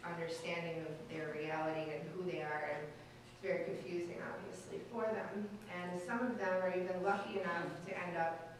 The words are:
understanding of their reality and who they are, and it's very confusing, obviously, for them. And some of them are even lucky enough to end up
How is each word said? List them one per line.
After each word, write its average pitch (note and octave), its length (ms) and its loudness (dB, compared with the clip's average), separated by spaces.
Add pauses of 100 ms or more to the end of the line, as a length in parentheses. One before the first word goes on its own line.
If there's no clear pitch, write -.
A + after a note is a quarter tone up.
understanding E3 760 0
of D#3 120 -2 (160)
their D#3 260 -2
reality D#3 540 2
and D3+ 120 -2 (120)
who F3+ 160 0
they D#3+ 100 0
are, D3+ 300 0
and F#3 140 0 (420)
it's - 160 -14
very E3+ 220 2
confusing, F3 580 -2
obviously, - 560 -6 (140)
for A3+ 100 0
them. G3+ 460 0 (260)
And F3+ 320 0
some B3 180 2
of G#3 140 2
them F#3 240 6
are F#3 80 6
even F3+ 320 2
lucky G3 380 4
enough E3+ 260 2 (200)
to F#3+ 200 -2
end E3+ 100 -2
up E3 440 2